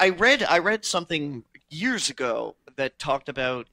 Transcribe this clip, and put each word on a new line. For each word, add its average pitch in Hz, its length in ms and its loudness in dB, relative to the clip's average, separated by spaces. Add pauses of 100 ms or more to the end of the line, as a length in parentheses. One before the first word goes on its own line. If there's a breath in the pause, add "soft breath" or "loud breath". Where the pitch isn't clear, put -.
I, 190 60 6
I - 40 6
read, 226 320 4
I 170 160 4
read 208 260 0
something 147 600 -4 (260)
years 196 400 -2
ago 117 460 -4 (200)
that 135 220 -4
talked 139 320 -4
about 127 420 -4